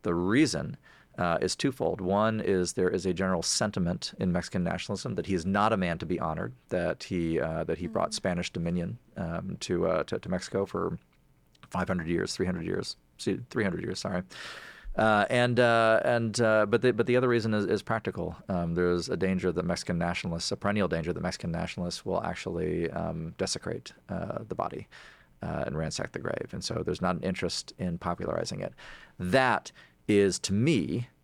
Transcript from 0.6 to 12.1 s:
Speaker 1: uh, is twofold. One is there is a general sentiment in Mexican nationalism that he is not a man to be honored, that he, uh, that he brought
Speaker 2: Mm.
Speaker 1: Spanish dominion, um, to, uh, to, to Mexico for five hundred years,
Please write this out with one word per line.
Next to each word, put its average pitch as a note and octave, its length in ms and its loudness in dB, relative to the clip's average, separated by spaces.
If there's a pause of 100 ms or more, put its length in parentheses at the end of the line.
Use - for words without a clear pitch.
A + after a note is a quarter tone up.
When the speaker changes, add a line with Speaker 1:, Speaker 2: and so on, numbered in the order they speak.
Speaker 1:
uh, F2 240 2
is F#2 140 0
twofold. F#2 460 0
One G#2 400 2
is F#2 320 2
there F2+ 160 2
is F#2 160 -2
a F#2 80 2
general F#2 300 0
sentiment - 760 -2
in F#2 140 0
Mexican F2 320 -2
nationalism F2+ 500 -4
that F2+ 140 -4
he G2 80 0
is E2 100 0
not G2+ 280 4
a G#2 40 2
man F2 220 0
to - 80 -6
be E2 120 0
honored, E2 340 -4 (160)
that E2+ 340 -2
he, E2 360 0
uh, D#2+ 260 -2
that D#2+ 120 -2
he F2 80 -6
brought E2+ 260 0
Speaker 2:
Mm. - 40 -8
Speaker 1:
Spanish F2+ 360 -2
dominion, F2 460 -2 (200)
um, F2 420 -6
to, F2+ 280 0
uh, E2+ 180 2
to, - 120 -6
to - 120 -8
Mexico F#2+ 360 -2
for F2+ 320 -4 (720)
five F#2 180 -2
hundred F2 200 -2
years, F2 260 0